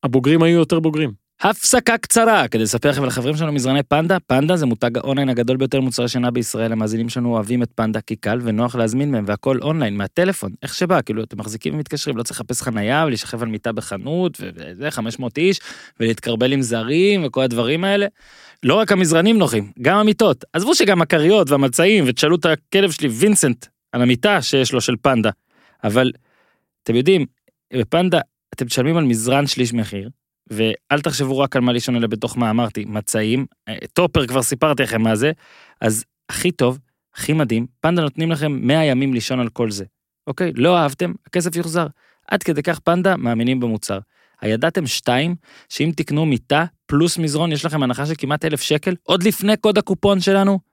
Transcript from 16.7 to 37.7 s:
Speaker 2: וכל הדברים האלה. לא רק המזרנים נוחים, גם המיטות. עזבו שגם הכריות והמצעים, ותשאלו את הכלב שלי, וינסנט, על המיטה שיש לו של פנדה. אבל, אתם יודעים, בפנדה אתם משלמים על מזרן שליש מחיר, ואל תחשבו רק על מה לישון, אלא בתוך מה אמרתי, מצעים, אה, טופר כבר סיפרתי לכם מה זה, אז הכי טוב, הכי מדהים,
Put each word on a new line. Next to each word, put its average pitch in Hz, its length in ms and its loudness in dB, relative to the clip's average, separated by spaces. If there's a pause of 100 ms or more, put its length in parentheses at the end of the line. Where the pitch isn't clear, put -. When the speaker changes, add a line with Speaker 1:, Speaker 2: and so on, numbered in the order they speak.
Speaker 2:
וכל 131 160 -2
הדברים 123 420 0
האלה. 202 220 0 (580)
לא 127 100 4
רק 208 180 2
המזרנים 185 460 4
נוחים, 113 340 0 (100)
גם 160 160 4
המיטות. 214 560 4
עזבו 220 220 2
שגם 190 260 4
הכריות 165 500 4
והמצעים, 156 560 4
ותשאלו 147 280 2
את 165 100 0
הכלב 175 460 2
שלי, 147 160 -2
וינסנט, 135 580 2 (260)
על 123 100 0
המיטה 127 400 2
שיש 131 320 0
לו 123 80 0
של 127 200 -2
פנדה. 117 280 2 (540)
אבל, 120 280 2 (720)
אתם 117 120 0
יודעים, 143 300 2 (480)
בפנדה 165 460 2 (340)
אתם - 120 -6
משלמים 135 320 0
על 165 60 2
מזרן 127 440 0
שליש 123 260 -2
מחיר, 104 360 -6 (400)
ואל 113 520 -2
תחשבו 139 380 -2
רק 139 160 0
על 131 60 2
מה 123 120 2
לישון, 120 220 -2
אלא 117 120 0
בתוך 110 300 -6
מה 120 120 0
אמרתי, 107 380 -2
מצעים, 110 580 -2 (220)
אה, 110 80 -12 (180)
טופר 170 340 2
כבר 127 140 0
סיפרתי 127 420 0
לכם 113 180 -2
מה 110 140 2
זה, 131 160 0 (500)
אז 110 240 -2 (240)
הכי - 220 -2
טוב, 131 280 0 (360)
הכי - 180 -2
מדהים, 120 320 0 (160)